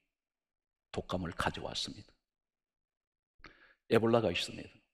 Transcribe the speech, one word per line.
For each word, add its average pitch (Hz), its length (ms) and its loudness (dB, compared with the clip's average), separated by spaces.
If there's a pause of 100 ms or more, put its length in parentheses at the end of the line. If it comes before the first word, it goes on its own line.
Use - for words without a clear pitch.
(920)
독감을 90 400 -2
가져왔습니다. - 800 -4 (1800)
에볼라가 113 400 6
있습니다. - 380 -4 (260)